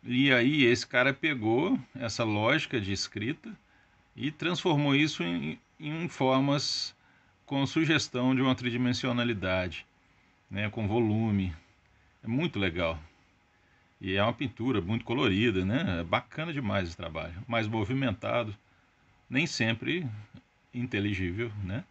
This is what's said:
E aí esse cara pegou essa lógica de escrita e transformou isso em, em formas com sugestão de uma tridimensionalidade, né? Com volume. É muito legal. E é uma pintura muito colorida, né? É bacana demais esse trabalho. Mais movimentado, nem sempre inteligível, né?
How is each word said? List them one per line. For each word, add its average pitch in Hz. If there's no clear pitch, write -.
E 127
aí 131
esse 120
cara 127
pegou 143
essa 117
lógica 113
de 98
escrita 110
e 127
transformou 151
isso 147
em, 160
em 160
formas 135
com 139
sugestão 131
de 127
uma 131
tridimensionalidade, 120
né? 101
Com 107
volume. 107
É -
muito 131
legal. 85
E 95
é 101
uma 117
pintura 113
muito 95
colorida, 110
né? 98
É -
bacana 127
demais 101
esse 82
trabalho. 80
Mais 113
movimentado, 110
nem 143
sempre 127
inteligível, 104
né? 101